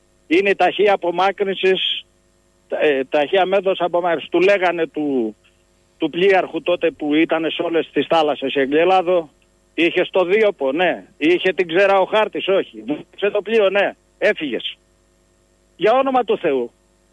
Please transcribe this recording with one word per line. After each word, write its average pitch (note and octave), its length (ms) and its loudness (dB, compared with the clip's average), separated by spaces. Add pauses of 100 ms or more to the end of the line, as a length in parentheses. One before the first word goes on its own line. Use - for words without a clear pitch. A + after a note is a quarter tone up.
(280)
Είναι G3 220 2
η F#3+ 60 2
ταχεία F#3+ 380 2
απομάκρυνσης, F#3+ 1120 -2 (640)
ε, C#3 400 0
ταχεία D#3 360 0
μέθοδος F#3+ 360 0
απομάκρυνσης. F3 480 -2
Του F3 100 0
λέγανε F3+ 480 2
του, C3+ 480 -2 (600)
του D#3+ 120 -4
πλοίαρχου E3+ 520 0
τότε E3+ 300 -2
που D3 240 -4
ήταν D#3+ 360 0
σε - 100 -8
όλες E3 320 -2
τις C#3+ 160 -2
θάλασσες D3+ 460 0
η C#3+ 40 0
Αγγλία, C#3 220 0
Ελλάδο, F3+ 480 2 (440)
«Είχε E3 300 0
στο F#3 220 0
δίωπο, F#3+ 460 0
ναι. D3 320 -2 (140)
Είχε F3 360 2
την F#3 140 -2
ξέρα F#3+ 320 2
ο F#3 60 2
χάρτης, G3 420 -2
όχι. D3+ 380 -2
Βούλεψε D#3+ 460 -6
το G#3 100 -2
πλοίο, G3+ 280 2
ναι. F#3 260 0 (220)
Έφυγες». D#3 600 -4 (1000)
Για G3+ 180 2
όνομα C4 300 2
του A3 140 -2
Θεού, C3 340 -2 (420)